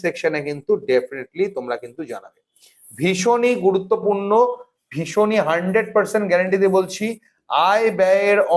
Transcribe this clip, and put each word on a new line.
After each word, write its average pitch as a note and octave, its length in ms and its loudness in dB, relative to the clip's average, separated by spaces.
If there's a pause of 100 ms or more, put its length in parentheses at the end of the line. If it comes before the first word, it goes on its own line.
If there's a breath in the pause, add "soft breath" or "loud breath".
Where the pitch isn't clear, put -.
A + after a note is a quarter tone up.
সেকশনে D#3+ 460 -4
কিন্তু D3 240 -6 (180)
definitely B2+ 540 -2 (120)
তোমরা B2 260 -6
কিন্তু B2 180 -16 (120)
জানাবে। G2 260 -16 (640 soft breath)
ভীষণই A#3 540 2 (120)
গুরুত্বপূর্ণ, G3 640 0 (640)
ভীষণই G#3 460 0 (100)
হান্ড্রেড F#3+ 460 0
পার্সেন্ট G#3 360 0
গ্যারান্টি F#3 320 2
দিয়ে F#3+ 160 4
বলছি, F#3 260 -2 (640 soft breath)
আয় A3+ 160 2 (140)
ব্যয়ের G3+ 400 4 (160)